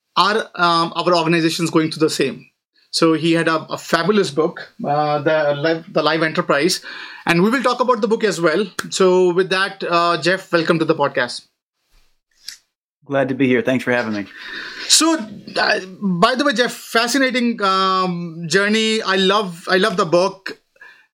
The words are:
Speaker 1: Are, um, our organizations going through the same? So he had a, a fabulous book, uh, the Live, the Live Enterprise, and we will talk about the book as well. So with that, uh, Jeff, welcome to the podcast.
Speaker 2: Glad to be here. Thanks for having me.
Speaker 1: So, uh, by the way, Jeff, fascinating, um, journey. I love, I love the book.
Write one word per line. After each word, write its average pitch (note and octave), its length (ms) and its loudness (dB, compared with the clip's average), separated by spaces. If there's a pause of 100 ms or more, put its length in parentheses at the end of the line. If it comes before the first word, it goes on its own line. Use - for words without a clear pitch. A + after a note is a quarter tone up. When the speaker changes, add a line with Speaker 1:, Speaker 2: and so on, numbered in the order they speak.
(140)
Speaker 1:
Are, G3+ 420 0
um, E3+ 380 2
our E3+ 220 0
organizations D#3+ 540 0
going D#3+ 200 2
through D#3 160 0
the D3+ 40 -2
same? B2 400 -4 (420)
So E3 200 2
he D#3+ 200 0
had E3 140 0
a, D#3+ 200 -2
a D3 120 -8
fabulous E3+ 520 0
book, D#3+ 420 -4 (120)
uh, D3 360 0
the D3+ 360 2
Live, E3 360 -2
the D#3+ 100 0
Live D#3+ 220 0
Enterprise, D#3 560 0 (440)
and E3+ 200 2
we A3 60 4
will B3+ 120 0
talk B3+ 160 0
about B3 220 0
the A3+ 80 0
book A3 160 0
as E3+ 160 -2
well. F3 260 2 (240)
So F#3 420 4
with F#3 180 0
that, F#3+ 380 -2
uh, E3+ 320 2
Jeff, F#3 300 -2
welcome E3 300 2
to D#3+ 40 0
the D3+ 120 6
podcast. C3+ 500 -2 (1600)
Speaker 2:
Glad C3+ 240 -2
to C3 80 -4
be C3 100 2
here. B2 160 2
Thanks B2+ 220 -2
for B2 80 0
having A2+ 220 -2
me. G2 120 -6 (640)
Speaker 1:
So, D#4+ 260 4 (420)
uh, G3 240 0 (200)
by G3 340 2
the C#4+ 100 0
way, C#4+ 80 2
Jeff, A#3 200 0
fascinating, A#3+ 880 0
um, F#3 840 -2
journey. A3 540 2
I F#3+ 120 -2
love, F#3+ 540 0
I F3+ 80 2
love F#3+ 200 0
the G3 100 0
book. F3 540 -2 (540)